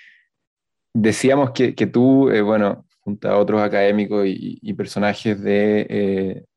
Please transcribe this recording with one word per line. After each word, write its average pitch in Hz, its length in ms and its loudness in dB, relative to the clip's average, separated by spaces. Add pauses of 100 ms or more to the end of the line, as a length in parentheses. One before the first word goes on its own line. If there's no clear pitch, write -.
(920)
Decíamos 127 580 2
que, 123 220 0
que 110 140 -2
tú, 131 420 4
eh, 107 120 2
bueno, 104 440 0 (140)
junto 101 300 -8
a 98 80 2
otros 104 240 2
académicos 101 680 0
y, - 340 -8
y 107 120 -8
personajes 101 680 -4
de, 104 480 0
eh, 98 560 -4 (120)